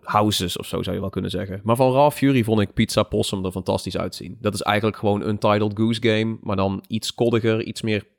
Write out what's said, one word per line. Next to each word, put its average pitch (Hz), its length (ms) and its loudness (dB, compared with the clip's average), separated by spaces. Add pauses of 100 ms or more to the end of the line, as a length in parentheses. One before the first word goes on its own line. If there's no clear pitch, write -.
houses 104 560 0
of - 80 -8
zo, 92 160 -6
zou 92 140 -4
je 95 60 -4
wel 95 80 -6
kunnen 95 220 -6
zeggen. 95 320 -8
Maar 113 120 2
van 131 160 4
Raw 143 200 6
Fury 135 320 2
vond 110 180 2
ik 98 120 -2
Pizza 107 300 2
Possum 101 420 -2
er 95 60 -4
fantastisch 95 460 -4
uitzien. 87 420 -8
Dat 104 140 -2
is - 80 -4
eigenlijk 104 360 0
gewoon 101 240 0
Untitled 107 540 2
Goose 110 280 0
Game, 110 380 2
maar 104 140 -4
dan 98 320 -2
iets - 260 -6
koddiger, 113 500 2
iets - 180 -10
meer 107 220 -2 (160)